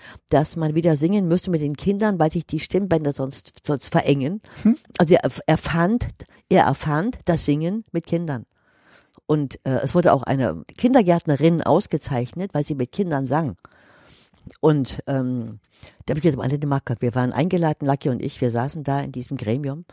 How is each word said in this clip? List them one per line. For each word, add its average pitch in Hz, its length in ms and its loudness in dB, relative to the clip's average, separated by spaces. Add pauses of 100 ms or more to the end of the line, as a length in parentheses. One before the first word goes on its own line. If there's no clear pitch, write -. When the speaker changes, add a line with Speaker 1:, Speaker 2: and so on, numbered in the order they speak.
(300)
Speaker 1:
dass 147 260 2
man 156 200 -2
wieder 165 220 4
singen 180 300 2
müsse 175 220 0
mit 165 120 0
den 147 140 -4
Kindern, 202 440 -2
weil 160 120 4
sich 170 140 -4
die 156 140 -6
Stimmbänder 165 540 0
sonst, - 520 -10
sonst 147 240 -4
verengen. 147 520 0 (220)
Speaker 2:
Hm. 226 120 4 (220)
Speaker 1:
Also 170 180 6
er, 147 140 2 (180)
er 156 100 4
fand, 175 500 0 (420)
er 180 160 6
erfand 156 600 -2
das 165 200 0
Singen 165 460 0
mit 165 140 -4
Kindern. 160 400 -4 (800)
Und, 147 380 -2
äh, 131 200 0
es 139 120 -4
wurde 175 180 4
auch 131 100 2
eine 117 400 -2 (140)
Kindergärtnerin 170 840 4
ausgezeichnet, 147 920 -2
weil 147 100 -2
sie 151 120 -6
mit 127 160 -4
Kindern 151 360 -2
sang. 135 280 -2 (1080)
Und, 147 460 2
ähm, 127 520 -4 (460)
da - 60 -4
hab 143 60 -2
ich 147 60 -4
gesagt, 139 200 2
Annette 143 240 -2
Marker, 139 320 -2
wir 120 160 -2
waren 127 160 0
eingeladen, 160 560 0
Lucky 139 220 0
und 123 120 -4
ich, - 200 -8
wir 123 100 0
saßen 135 320 -4
da 139 160 -2
in 139 140 -8
diesem 127 240 -10
Gremium, 139 560 -4